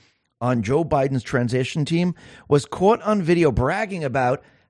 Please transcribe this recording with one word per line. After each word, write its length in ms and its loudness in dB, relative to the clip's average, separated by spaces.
on 220 0
Joe 220 0
Biden's 380 0
transition 640 -2
team 300 0
was 180 2
caught 360 2
on 200 0
video 280 4
bragging 540 -2
about 380 0